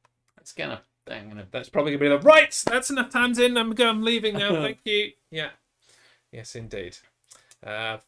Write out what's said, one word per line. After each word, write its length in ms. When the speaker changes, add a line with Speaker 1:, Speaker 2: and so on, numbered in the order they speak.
Speaker 1:
It's 140
gonna, 300
I'm 180
gonna 220
Speaker 2:
That's 200
probably 220
gonna 120
be 100
like, 100
"Right, 420
that's 240
enough 200
times 280
in. 180
I'm 180
go-, 140
I'm 140
leaving 340
now. 180
Speaker 1:
<laughs> 80
Speaker 2:
Thank 220
you." 280
Yeah. 200
Yes, 240
indeed. 420
Uh, 440